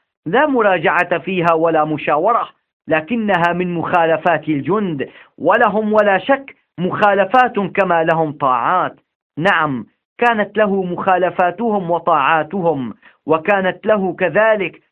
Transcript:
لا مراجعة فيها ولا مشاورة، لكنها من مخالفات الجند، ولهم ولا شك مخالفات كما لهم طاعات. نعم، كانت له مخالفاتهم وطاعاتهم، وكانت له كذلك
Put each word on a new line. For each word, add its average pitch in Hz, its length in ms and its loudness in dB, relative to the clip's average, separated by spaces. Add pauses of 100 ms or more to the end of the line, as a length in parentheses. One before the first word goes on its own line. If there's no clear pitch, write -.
(260)
لا 247 220 0
مراجعة 180 720 0
فيها 170 360 0
ولا 160 320 2
مشاورة، 160 640 -2 (380)
لكنها 175 680 0
من 180 200 -4
مخالفات 165 760 0
الجند، 156 600 -4 (280)
ولهم 208 560 2
ولا 202 240 2
شك 277 380 -2 (240)
مخالفات 202 800 2
كما 180 440 0
لهم 160 280 0
طاعات. 139 640 0 (420)
نعم، 156 480 0 (320)
كانت 208 400 0
له 196 260 2
مخالفاتهم 180 1080 -2
وطاعاتهم، 160 1000 0 (320)
وكانت 180 600 0
له 196 280 0
كذلك 202 680 0 (100)